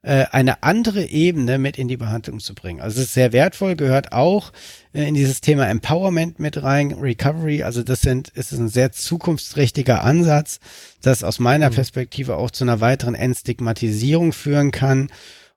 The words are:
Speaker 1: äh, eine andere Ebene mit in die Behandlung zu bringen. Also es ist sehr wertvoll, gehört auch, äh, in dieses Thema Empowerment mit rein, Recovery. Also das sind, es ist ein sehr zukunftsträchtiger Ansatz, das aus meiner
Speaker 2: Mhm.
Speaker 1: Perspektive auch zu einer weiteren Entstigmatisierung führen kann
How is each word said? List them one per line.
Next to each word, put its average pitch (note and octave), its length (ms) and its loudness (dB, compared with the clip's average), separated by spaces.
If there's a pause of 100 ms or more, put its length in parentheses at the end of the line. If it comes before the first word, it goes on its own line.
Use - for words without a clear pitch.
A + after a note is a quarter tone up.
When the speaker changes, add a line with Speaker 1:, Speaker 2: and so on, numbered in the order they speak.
Speaker 1:
äh, C3+ 280 2
eine C3 320 2
andere G#3 440 0
Ebene D3 520 0
mit C3+ 180 -2
in B2+ 120 -4
die B2+ 80 -4
Behandlung A2+ 420 -6
zu G2+ 160 -14
bringen. E2+ 260 -12
Also A2 200 -6
es B2+ 80 -2
ist - 60 -10
sehr B2+ 180 4
wertvoll, F3+ 420 2
gehört C#3 380 0
auch, F3+ 400 2 (400)
äh, D3 160 -2
in D3+ 60 0
dieses C3+ 260 2
Thema C#3 280 2
Empowerment E3 720 -2
mit D3+ 240 -6
rein, C#3 300 0
Recovery. D3 720 -2
Also A#2+ 180 -4
das A#2+ 180 -2
sind, C3 360 2
es - 160 -8
ist C3 80 -6
ein A2+ 80 0
sehr B2 240 2
zukunftsträchtiger - 1120 0
Ansatz, D3+ 560 2 (420)
das B2+ 220 2
aus G2 160 -4
meiner C3+ 300 4
Speaker 2:
Mhm. A#2 40 -4
Speaker 1:
Perspektive B2+ 600 -4
auch A#2 160 -4
zu - 100 -6
einer A#2+ 180 0
weiteren A#2+ 360 0
Entstigmatisierung B2 1160 -2
führen C#3+ 380 0
kann C3+ 400 0 (460)